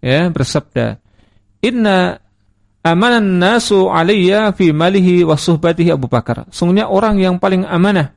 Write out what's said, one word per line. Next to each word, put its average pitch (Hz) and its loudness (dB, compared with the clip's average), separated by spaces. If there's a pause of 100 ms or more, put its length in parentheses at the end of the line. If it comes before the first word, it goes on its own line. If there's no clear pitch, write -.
ya, 143 0
bersabda, 135 -4 (640)
"Inna 208 0 (640)
amanan 196 2
nasu 196 2
alayya 190 0
fi 170 0
malihi 180 2
wa 156 0
suhbatihi 170 0
Abu 139 -6
Bakar." 120 -4
Sungguhnya 185 0
orang 202 0
yang 185 0
paling 185 0
amanah 180 0